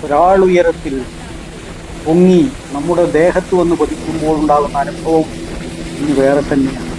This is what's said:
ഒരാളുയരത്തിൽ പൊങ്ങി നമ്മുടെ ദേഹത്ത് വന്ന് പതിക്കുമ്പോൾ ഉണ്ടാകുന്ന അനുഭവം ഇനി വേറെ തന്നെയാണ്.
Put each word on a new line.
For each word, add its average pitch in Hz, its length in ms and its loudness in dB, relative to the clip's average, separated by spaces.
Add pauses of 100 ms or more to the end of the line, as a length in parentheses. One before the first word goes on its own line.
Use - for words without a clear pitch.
ഒരാളുയരത്തിൽ 170 920 2 (1080)
പൊങ്ങി 175 360 6 (320)
നമ്മുടെ 165 300 0 (140)
ദേഹത്ത് 180 420 2
വന്ന് 170 220 2
പതിക്കുമ്പോൾ 156 600 -2
ഉണ്ടാകുന്ന 147 420 0
അനുഭവം 160 440 -2 (720)
ഇനി 147 200 -2
വേറെ 139 300 2
തന്നെയാണ്. 135 480 -2